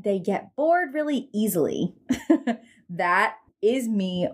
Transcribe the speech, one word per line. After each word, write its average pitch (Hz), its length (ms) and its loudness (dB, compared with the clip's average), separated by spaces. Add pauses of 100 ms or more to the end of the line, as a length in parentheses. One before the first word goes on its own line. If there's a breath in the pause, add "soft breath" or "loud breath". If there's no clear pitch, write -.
they 196 180 0
get 190 360 -4
bored 320 380 0
really 294 400 -2
easily. 180 680 0
<laughs> - 60 -20 (840 loud breath)
That 180 480 0 (240)
is 233 260 2
me 185 460 -2